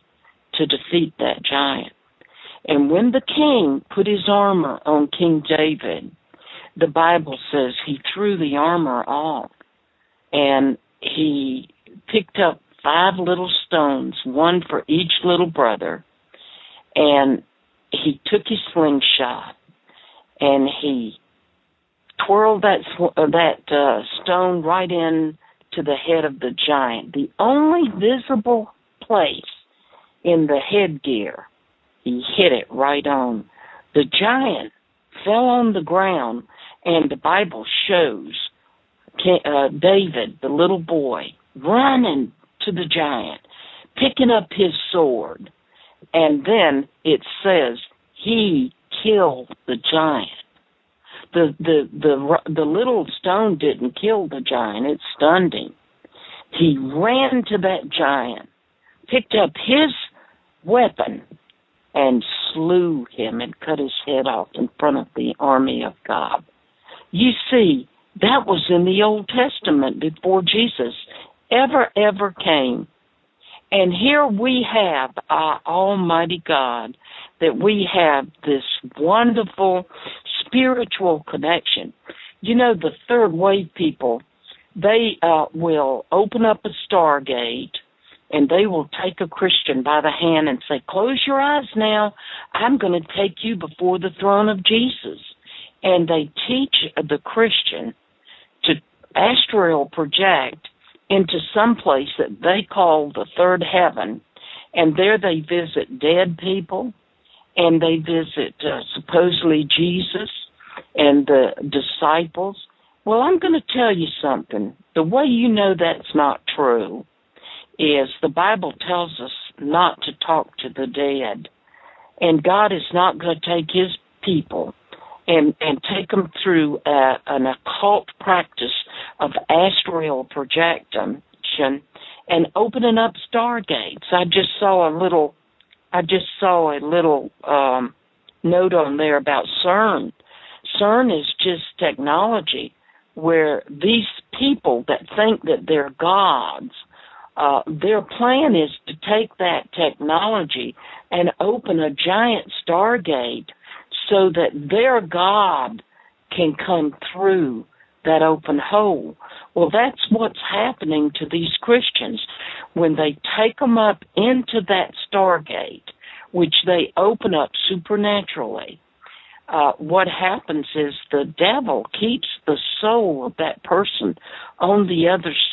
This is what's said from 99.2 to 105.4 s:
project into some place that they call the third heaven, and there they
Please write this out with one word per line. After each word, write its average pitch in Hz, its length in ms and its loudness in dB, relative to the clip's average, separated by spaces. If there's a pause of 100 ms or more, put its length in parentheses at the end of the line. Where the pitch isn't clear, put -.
project 160 800 -2 (420)
into 185 300 2 (140)
some 220 220 4
place 143 320 0 (100)
that 107 240 -4
they 185 220 2
call 156 480 2
the 107 140 -6 (100)
third 180 260 2
heaven, 156 600 -2 (520)
and 160 220 2
there 196 220 4
they 180 240 -2